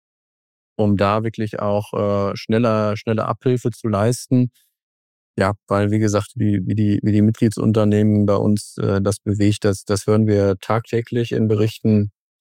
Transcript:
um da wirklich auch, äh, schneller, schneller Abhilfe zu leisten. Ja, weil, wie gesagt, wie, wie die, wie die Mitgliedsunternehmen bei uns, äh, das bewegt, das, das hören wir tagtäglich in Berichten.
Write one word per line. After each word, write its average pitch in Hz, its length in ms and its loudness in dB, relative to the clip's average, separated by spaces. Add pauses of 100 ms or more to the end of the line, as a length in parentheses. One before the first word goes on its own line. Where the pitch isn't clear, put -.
(760)
um 104 200 2
da 101 260 0
wirklich 110 360 -6
auch, 104 340 -2 (380)
äh, 98 40 -8
schneller, 110 640 0
schneller 107 300 -4
Abhilfe 123 440 -2
zu - 160 -8
leisten. 120 640 0 (840)
Ja, 98 160 0 (140)
weil, 101 240 0
wie 107 80 2
gesagt, 104 360 -2
wie, 104 300 0
wie 101 100 -2
die, 104 280 0
wie 107 80 0
die 104 100 4
Mitgliedsunternehmen 107 1040 2
bei 101 100 2
uns, 107 420 -2
äh, 98 240 0
das 101 180 -2
bewegt, 104 440 0
das, 98 220 -2
das 101 220 -4
hören 107 200 2
wir 101 320 2
tagtäglich 117 720 -4
in 113 140 0
Berichten. 107 640 0 (300)